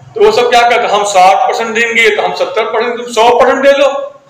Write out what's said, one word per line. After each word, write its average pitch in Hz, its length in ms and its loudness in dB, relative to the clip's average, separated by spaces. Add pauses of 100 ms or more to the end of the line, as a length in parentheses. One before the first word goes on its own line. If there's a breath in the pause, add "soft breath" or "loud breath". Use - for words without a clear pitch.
(140)
तो 220 100 2
वो 214 80 4
सब 240 180 0
क्या 240 120 4
कहते 240 200 2
हैं, - 80 -4
हम 202 140 0
साठ 190 440 2
परसेंट 226 260 -6
देंगे, 226 420 0
तो - 60 -4
हम 180 120 -4
सत्तर 190 300 -4
परसेंट, 233 320 -4
तुम 240 160 -12
सौ 240 260 2
परसेंट 269 240 -2
दे 277 100 4
लो 277 340 0 (240)